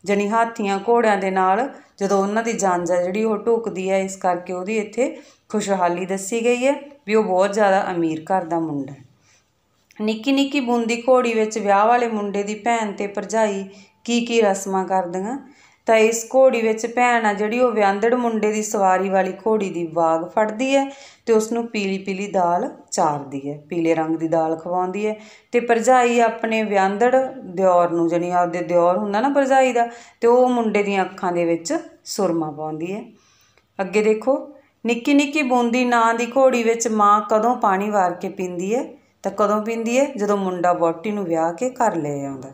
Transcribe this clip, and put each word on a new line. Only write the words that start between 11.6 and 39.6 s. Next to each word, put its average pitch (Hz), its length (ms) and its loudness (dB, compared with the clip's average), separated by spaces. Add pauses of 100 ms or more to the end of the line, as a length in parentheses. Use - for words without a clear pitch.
ਵਾਲੇ 240 200 4
ਮੁੰਡੇ 208 360 -4
ਦੀ 208 120 -6
ਭੈਣ 226 360 -2
ਤੇ 196 160 -6
ਭਰਜਾਈ 202 560 -2 (400)
ਕੀ 233 220 0
ਕੀ 233 160 2
ਰਸਮਾਂ 196 440 0
ਕਰਦੀਆਂ?" 185 520 -4 (500)
ਤਾਂ 226 100 4
ਇਸ 220 280 2 (100)
ਘੋੜੀ 262 260 6
ਵਿੱਚ 220 240 -2
ਭੈਣ 233 400 0
ਆ 208 80 2
ਜਿਹੜੀ 214 260 -2
ਉਹ 247 120 2
ਵਿਆਹੁੰਦੜ 208 420 2
ਮੁੰਡੇ 226 380 0
ਦੀ 214 120 -2
ਸਵਾਰੀ 190 460 2
ਵਾਲੀ 185 240 0 (140)
ਘੋੜੀ 208 220 0
ਦੀ 170 240 -4
ਵਾਗ 165 360 2
ਫੜਦੀ 220 460 0
ਹੈ 277 100 2 (400)
ਤੇ 226 80 2
ਉਸ 220 180 2
ਨੂੰ 233 160 -2
ਪੀਲੀ 196 300 -4
ਪੀਲੀ 190 300 -6
ਦਾਲ 185 420 0 (220)
ਚਾਰਦੀ 139 580 -2
ਹੈ, 147 80 -10 (120)
ਪੀਲੇ 165 260 0
ਰੰਗ 160 200 -2
ਦੀ 160 120 -4
ਦਾਲ 160 280 0
ਖਵਾਉਂਦੀ 185 520 -4
ਹੈ 214 80 -4 (360)
ਤੇ 240 80 2
ਭਰਜਾਈ 240 600 4
ਆਪਣੇ 226 440 0
ਵਿਆਹੁੰਦੜ 202 520 2 (300)
ਦਿਓਰ 175 460 4
ਨੂੰ, 170 180 0
ਜਾਣੀ 175 220 -2
ਆਪਦੇ 180 320 0
ਦਿਓਰ 175 340 2
ਹੁੰਦਾ 208 240 -2
ਨਾ 269 80 0
ਭਰਜਾਈ 269 440 2
ਦਾ, 233 140 2 (340)
ਤੇ 233 60 4
ਉਹ 247 220 6
ਮੁੰਡੇ 220 340 0
ਦੀਆਂ 196 220 0
ਅੱਖਾਂ 180 260 -6
ਦੇ 175 140 0
ਵਿੱਚ 170 280 -2 (320)
ਸੁਰਮਾ 165 460 -2
ਪਾਉਂਦੀ 156 420 -8
ਹੈ। 220 100 -10 (760)
ਅੱਗੇ 196 240 0
ਦੇਖੋ, 220 340 2 (480)
"ਨਿੱਕੀ 233 280 0
ਨਿੱਕੀ 285 300 2
ਬੂੰਦੀ 247 420 2
ਨਾਂ 233 280 4
ਦੀ 233 140 -2 (100)
ਘੋੜੀ 254 260 4
ਵਿੱਚ 233 240 0
ਮਾਂ 208 420 4
ਕਦੋਂ 226 260 2
ਪਾਣੀ 208 340 0
ਵਾਰ 185 240 2
ਕੇ 180 180 -8
ਪੀਂਦੀ 185 440 -6
ਹੈ?" 311 120 -2 (360)
ਤਾਂ 196 80 -4
ਕਦੋਂ 214 300 0